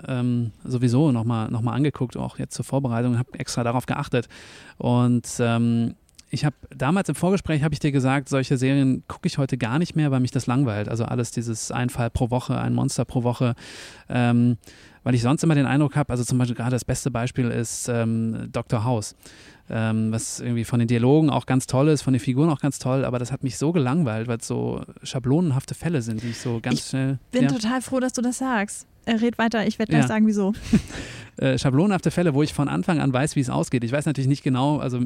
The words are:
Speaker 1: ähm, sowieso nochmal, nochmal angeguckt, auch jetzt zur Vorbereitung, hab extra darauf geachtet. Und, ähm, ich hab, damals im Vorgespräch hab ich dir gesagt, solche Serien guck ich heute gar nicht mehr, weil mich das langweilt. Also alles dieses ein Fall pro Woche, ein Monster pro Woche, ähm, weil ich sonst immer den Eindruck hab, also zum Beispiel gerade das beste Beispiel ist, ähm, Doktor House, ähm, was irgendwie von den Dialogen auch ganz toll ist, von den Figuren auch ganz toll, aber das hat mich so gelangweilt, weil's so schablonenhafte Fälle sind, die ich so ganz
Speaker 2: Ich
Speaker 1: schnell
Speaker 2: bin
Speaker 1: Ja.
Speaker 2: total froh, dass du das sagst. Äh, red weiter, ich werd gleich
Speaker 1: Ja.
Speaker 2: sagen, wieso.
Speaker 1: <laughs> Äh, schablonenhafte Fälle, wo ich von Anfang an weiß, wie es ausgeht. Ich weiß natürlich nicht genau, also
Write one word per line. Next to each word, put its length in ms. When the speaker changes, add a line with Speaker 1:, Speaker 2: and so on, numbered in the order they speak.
Speaker 1:
ähm, 460
sowieso 480
nochmal, 360
nochmal 260
angeguckt, 420
auch 200
jetzt 160
zur 120
Vorbereitung, 520
hab 220
extra 240
darauf 220
geachtet. 420
Und, 480
ähm, 560
ich 140
hab, 80
damals 400
im 60
Vorgespräch 480
hab 100
ich 60
dir 120
gesagt, 380
solche 280
Serien 500
guck 180
ich 140
heute 180
gar 220
nicht 160
mehr, 160
weil 80
mich 100
das 160
langweilt. 420
Also 180
alles 260
dieses 400
ein 180
Fall 220
pro 180
Woche, 300
ein 160
Monster 280
pro 200
Woche, 320
ähm, 480
weil 120
ich 80
sonst 200
immer 120
den 100
Eindruck 300
hab, 160
also 120
zum 140
Beispiel 180
gerade 140
das 160
beste 240
Beispiel 400
ist, 400
ähm, 640
Doktor 320
House, 320
ähm, 400
was 280
irgendwie 260
von 120
den 100
Dialogen 440
auch 160
ganz 180
toll 220
ist, 160
von 100
den 60
Figuren 320
auch 80
ganz 180
toll, 280
aber 120
das 140
hat 100
mich 160
so 140
gelangweilt, 560
weil's 180
so 380
schablonenhafte 720
Fälle 300
sind, 180
die 80
ich 80
so 240
ganz 200
Speaker 2:
Ich 80
Speaker 1:
schnell 280
Speaker 2:
bin 120
Speaker 1:
Ja. 60
Speaker 2:
total 320
froh, 180
dass 140
du 80
das 160
sagst. 480
Äh, 100
red 240
weiter, 260
ich 140
werd 100
gleich 140
Speaker 1:
Ja. 40
Speaker 2:
sagen, 200
wieso. 300
Speaker 1:
<laughs> 60
Äh, 200
schablonenhafte 540
Fälle, 220
wo 100
ich 100
von 140
Anfang 320
an 140
weiß, 240
wie 20
es 100
ausgeht. 360
Ich 80
weiß 120
natürlich 220
nicht 160
genau, 360
also 260